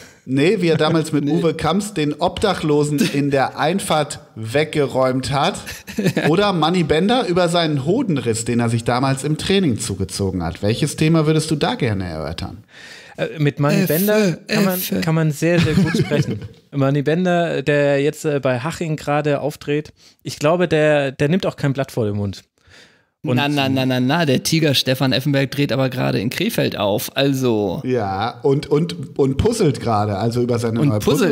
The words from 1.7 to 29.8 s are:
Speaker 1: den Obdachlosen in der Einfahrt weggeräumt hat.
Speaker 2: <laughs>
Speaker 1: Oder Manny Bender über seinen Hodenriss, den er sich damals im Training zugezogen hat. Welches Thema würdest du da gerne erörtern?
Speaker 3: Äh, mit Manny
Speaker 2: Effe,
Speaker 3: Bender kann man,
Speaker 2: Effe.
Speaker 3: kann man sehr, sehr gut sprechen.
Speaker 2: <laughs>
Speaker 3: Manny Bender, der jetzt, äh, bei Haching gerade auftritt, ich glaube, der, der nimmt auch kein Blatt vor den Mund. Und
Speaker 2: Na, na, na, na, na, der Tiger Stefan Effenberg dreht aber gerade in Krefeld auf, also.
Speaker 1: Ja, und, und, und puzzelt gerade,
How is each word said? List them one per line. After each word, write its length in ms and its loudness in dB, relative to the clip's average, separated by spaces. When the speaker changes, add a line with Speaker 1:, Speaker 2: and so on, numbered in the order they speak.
Speaker 1:
den 260 -2
Obdachlosen 800 0
in 180 0
der 280 0
Einfahrt 600 0
weggeräumt 960 0
hat. 260 0
Speaker 2:
<laughs> 340 0
Speaker 1:
Oder 240 2
Manny 320 2
Bender 420 2
über 220 2
seinen 360 0
Hodenriss, 600 0
den 160 0
er 80 2
sich 160 0
damals 400 0
im 140 -2
Training 400 0
zugezogen 640 -4
hat. 200 -6
Welches 340 0
Thema 300 2
würdest 240 2
du 60 0
da 180 -2
gerne 340 -2
erörtern? 560 -8
Speaker 3:
Äh, 220 -6
mit 220 0
Manny 220 2
Speaker 2:
Effe, 100 0
Speaker 3:
Bender 400 2
kann 160 2
man, 100 2
Speaker 2:
Effe. 260 -4
Speaker 3:
kann 140 0
man 180 2
sehr, 280 0
sehr 140 2
gut 240 2
sprechen. 420 0
Speaker 2:
<laughs> 140 -20
Speaker 3:
Manny 320 0
Bender, 600 0
der 400 2
jetzt, 220 -2
äh, 160 0
bei 200 0
Haching 360 -4
gerade 440 0
auftritt, 520 -4
ich 160 -10
glaube, 300 2
der, 440 2
der 160 0
nimmt 180 0
auch 100 -4
kein 160 0
Blatt 200 -4
vor 140 0
den 100 -2
Mund. 260 -4
Und 120 0
Speaker 2:
Na, 120 0
na, 200 0
na, 180 0
na, 140 0
na, 260 2
der 160 2
Tiger 320 2
Stefan 380 0
Effenberg 400 0
dreht 180 0
aber 200 0
gerade 300 -2
in 80 -2
Krefeld 480 -2
auf, 400 -2
also. 680 0
Speaker 1:
Ja, 580 -4
und, 240 2
und, 500 -2
und 200 2
puzzelt 420 2
gerade, 400 0